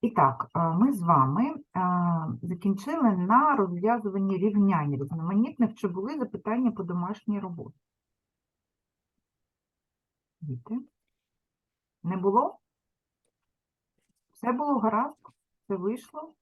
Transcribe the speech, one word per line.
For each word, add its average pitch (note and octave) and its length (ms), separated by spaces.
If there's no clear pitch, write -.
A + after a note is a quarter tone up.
І A3+ 80
так, C#3 440
а, E3 180
ми A#3 220
з G3 80
вами, E3+ 540
а, F3 540
закінчили G3+ 720
на A#3 440
розв'язуванні G3 800
рівнянь G3 580
різноманітних. F#3 800
Чи - 120
були G3 300
запитання A#3 540
по G3 120
домашній F3+ 560
роботі? F3+ 400
Діти? D3 380
Не F3+ 140
було? G3 420
Все - 200
було C#4 280
гаразд? A3 380
Все G3+ 120
вийшло? B3 640